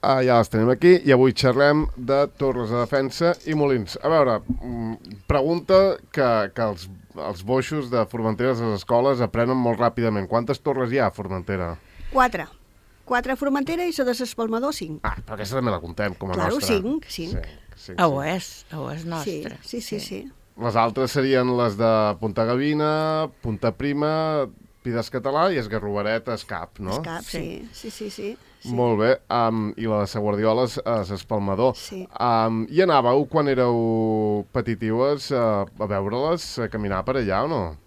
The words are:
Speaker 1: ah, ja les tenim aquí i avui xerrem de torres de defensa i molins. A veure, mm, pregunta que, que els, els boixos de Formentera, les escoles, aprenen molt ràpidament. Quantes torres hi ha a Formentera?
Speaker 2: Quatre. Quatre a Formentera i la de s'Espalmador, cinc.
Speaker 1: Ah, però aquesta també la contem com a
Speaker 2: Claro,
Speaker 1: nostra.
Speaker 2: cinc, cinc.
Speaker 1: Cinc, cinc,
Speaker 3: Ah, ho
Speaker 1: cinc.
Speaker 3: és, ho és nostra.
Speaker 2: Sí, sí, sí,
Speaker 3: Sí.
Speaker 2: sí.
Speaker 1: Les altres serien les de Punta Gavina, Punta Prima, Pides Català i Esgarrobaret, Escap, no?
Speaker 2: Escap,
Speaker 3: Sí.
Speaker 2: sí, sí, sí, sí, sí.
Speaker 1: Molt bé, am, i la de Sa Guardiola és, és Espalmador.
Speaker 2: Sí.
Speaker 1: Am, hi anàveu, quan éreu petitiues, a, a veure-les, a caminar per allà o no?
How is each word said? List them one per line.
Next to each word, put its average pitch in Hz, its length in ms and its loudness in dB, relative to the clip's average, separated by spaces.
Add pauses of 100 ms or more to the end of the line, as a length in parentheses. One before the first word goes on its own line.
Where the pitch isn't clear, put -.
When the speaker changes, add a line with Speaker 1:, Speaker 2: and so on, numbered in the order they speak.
Speaker 1:
ah, 135 220 4
ja 123 160 6
les 107 100 2
tenim 113 200 4
aquí 170 240 8 (100)
i 139 80 6
avui 127 220 6
xerrem 143 520 4 (120)
de 135 240 0 (160)
torres 123 320 -2
de 120 80 0
defensa 135 560 0 (120)
i 156 80 -2
molins. 139 480 0
A 139 60 -2
veure, 139 400 4
mm, 117 460 -4 (340)
pregunta 170 720 4 (120)
que, 113 460 2
que 120 60 -2
els, 95 260 -2 (300)
els 87 260 -8
boixos 131 480 -2
de 117 160 2
Formentera, 117 460 0
les 113 260 -2
escoles, 123 420 2
aprenen 120 360 2
molt 117 200 2
ràpidament. 113 520 0
Quantes 120 320 0
torres 131 300 -2
hi 135 80 0
ha 113 80 4
a 92 40 0
Formentera? 92 600 -4 (400)
Speaker 2:
Quatre. 240 340 0 (580)
Quatre 247 280 -2
a - 20 0
Formentera 285 500 -2
i 339 120 -2
la 277 80 0
de 247 100 0
s'Espalmador, 233 580 -4
cinc. 156 300 -10
Speaker 1:
Ah, 107 160 -4
però 110 160 -12
aquesta 107 240 -6
també 123 100 0
la 87 120 -2
contem 87 340 -6
com 95 160 -8
a - 20 -2
Speaker 2:
Claro, 92 220 0
Speaker 1:
nostra. 277 240 0
Speaker 2:
cinc, 262 260 -4
cinc. 170 280 -10
Speaker 1:
Cinc, - 120 -6 (300)
cinc, 98 240 -10
Speaker 3:
Ah, 175 80 4
ho 139 160 0
Speaker 1:
cinc. 165 140 -2
Speaker 3:
és, - 360 -14
ho 139 160 -8
és 160 160 -10
nostra. 160 560 -8
Speaker 2:
Sí, 233 200 -12
sí, - 0 -
sí, 214 180 -10
Speaker 3:
Sí. - 60 -10 (180)
Speaker 2:
sí. 269 80 -16 (260)
Speaker 1:
Les 113 200 -4
altres 117 340 0
serien 131 460 2
les 117 200 2
de 110 440 2
Punta 110 240 -2
Gavina, 151 840 0 (120)
Punta 113 320 -2
Prima, 147 720 -2 (340)
Pides 117 300 -4
Català 143 420 0
i 151 40 0
Esgarrobaret, 104 720 -2
Escap, 98 500 -8
no? 98 120 -6
Speaker 2:
Escap, 165 320 -6
Speaker 3:
Sí. - 140 -10
Speaker 2:
sí, 170 360 -10
sí, 220 180 -14
sí, 214 180 -10
sí, 208 280 -10 (260)
sí. 120 100 -8
Speaker 1:
Molt 120 260 2
bé, 123 200 4 (100)
am, 113 480 0
i 113 80 -6
la 107 160 0
de 98 60 -2
Sa - 120 -8
Guardiola 107 440 2
és, 127 200 -4
és 104 280 -2
Espalmador. 101 640 0
Speaker 2:
Sí. - 320 -12 (100)
Speaker 1:
Am, 113 540 2
hi 160 100 4
anàveu, 139 480 4
quan 151 180 2
éreu 113 1040 2
petitiues, 117 800 0
a, 110 300 2
a 98 280 -6
veure-les, 120 580 -2 (120)
a 113 100 -2
caminar 98 360 -4
per 131 140 -2
allà 101 260 0
o - 60 -4
no? 127 100 0 (260)